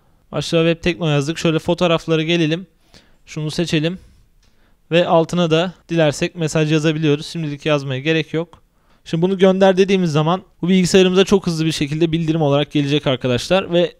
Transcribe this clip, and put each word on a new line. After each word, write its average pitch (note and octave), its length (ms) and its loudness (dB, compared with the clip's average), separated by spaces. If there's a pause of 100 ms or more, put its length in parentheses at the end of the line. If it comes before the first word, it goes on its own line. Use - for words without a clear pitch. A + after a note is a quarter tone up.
(320)
Başlığa D3 280 -2
Web E3 240 0
Tekno F3 240 -2
yazdık. D3 300 -2
Şöyle D#3+ 200 0
fotoğraflara E3 640 0
gelelim. E3+ 440 -2 (600)
Şunu D3+ 240 -8
seçelim. E3 480 -2 (920)
Ve E3+ 160 2
altına F3 440 0
da E3 220 0 (160)
dilersek E3 480 0
mesaj D#3 360 -2
yazabiliyoruz. D#3 540 0
Şimdilik D3 400 -8
yazmaya C#3 340 -2
gerek D#3 340 -2
yok. E3 280 -8 (420)
Şimdi E3 180 -4
bunu F#3+ 160 0
gönder F#3+ 380 4
dediğimiz F#3 360 2
zaman D#3 300 0 (200)
bu E3+ 60 -2
bilgisayarımıza F#3 560 4
çok G3 220 0
hızlı D#3+ 200 -2
bir D#3 60 0
şekilde D#3 400 -2
bildirim D#3+ 300 -2
olarak C#3+ 300 0
gelecek C#3+ 340 -2
arkadaşlar. C3+ 640 -2
Ve E3+ 280 0